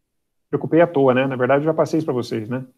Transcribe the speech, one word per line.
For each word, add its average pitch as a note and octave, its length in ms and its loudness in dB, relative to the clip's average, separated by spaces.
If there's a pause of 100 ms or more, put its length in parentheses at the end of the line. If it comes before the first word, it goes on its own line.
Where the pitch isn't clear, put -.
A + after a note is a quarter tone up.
(500)
preocupei D3 320 0
à E3+ 60 6
toa, C#3 260 2
né? C3 120 2
Na C3+ 120 -4
verdade, B2+ 240 2
eu D#3 100 -2
já - 20 -2
passei D#3+ 260 0
isso D#3 60 -4
pra D#3+ 80 -4
vocês, A2+ 360 -6
né? B2+ 160 -6 (120)